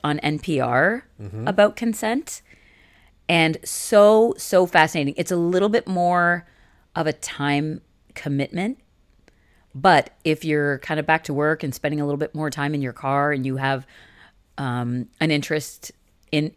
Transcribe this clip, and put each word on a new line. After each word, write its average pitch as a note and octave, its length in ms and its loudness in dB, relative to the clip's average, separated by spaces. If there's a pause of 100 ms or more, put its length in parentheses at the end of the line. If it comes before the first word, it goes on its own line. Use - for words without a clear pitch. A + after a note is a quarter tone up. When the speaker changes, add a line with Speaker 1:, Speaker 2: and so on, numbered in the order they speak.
Speaker 1:
on D3 160 -2
N D3+ 200 -4
P D3+ 200 -2
R C#3 460 0 (160)
Speaker 2:
Mm-hmm. G#2 260 -8
Speaker 1:
about G#3 300 4
consent. A#3 640 -4 (880)
And D#3+ 340 2
so, A3 760 6
so F#3 280 2
fascinating. D#3 500 2
It's - 160 -4
a F3+ 60 0
little F3+ 320 2
bit A3+ 180 0
more F3 580 0 (480)
of D#3+ 140 -2
a D3+ 60 -2
time C#3+ 680 -4 (360)
commitment. E3+ 600 -4 (960)
But D3 360 4 (160)
if D#3 180 -2
you're D3 360 0
kind D#3 200 -4
of D3 60 -4
back D#3+ 180 0
to D3+ 100 -6
work D3+ 300 0
and C#3 100 -6
spending D3+ 280 -4
a C#3+ 40 -4
little C#3+ 120 -2
bit D3+ 180 -6
more D3+ 160 -4
time D3 240 -4
in C#3+ 60 -4
your B2+ 100 -6
car C#3 400 -2
and C3 140 -4
you C3 120 -4
have, C3+ 300 -4 (720)
um, B2 500 -4 (140)
an D#3+ 100 0
interest D3 640 -6 (400)
in, - 240 -2